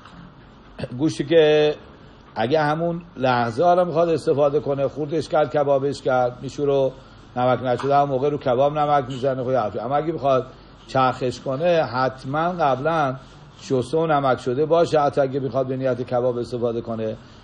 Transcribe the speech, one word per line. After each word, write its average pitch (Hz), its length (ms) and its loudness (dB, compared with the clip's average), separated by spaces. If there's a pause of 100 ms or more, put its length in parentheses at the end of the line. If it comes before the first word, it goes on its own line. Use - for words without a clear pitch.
(960)
گوشتی 156 260 -2
که 151 520 4 (600)
اگه 123 260 0
همون 165 400 -2 (160)
لحظه 123 460 0
حالا 180 200 4
می‌خواد 170 260 2
استفاده 147 500 2
کنه، 139 280 -2
خوردش 147 420 -6
کرد، 151 220 0
کبابش 139 500 0
کرد، 127 400 0
می‌شوره 139 320 -2
و 135 180 2 (440)
نمک 127 280 2
نشده، 131 320 0
همون 143 140 4
موقع 135 200 0
رو 143 80 -2
کباب 139 400 2
نمک 147 320 2
می‌زنه، 131 340 -2
خب، 123 60 -4
حرفی. 110 300 -2
اما 123 160 -4
اگه 151 160 -2
می‌خواد 131 360 0 (400)
چرخش 127 520 0
کنه، 156 440 0
حتماً 131 680 -2
قبلاً 147 640 0 (460)
شسته 127 360 -2
و 160 100 2
نمک 139 320 2
شده 135 260 -2
باشه، 156 340 2
حتی 143 220 2
اگه 135 180 -2
می‌خواد 127 280 -2
به 131 100 -4
نیت 127 240 -2
کباب 123 360 0
استفاده 117 440 -4
کنه 113 360 -6 (260)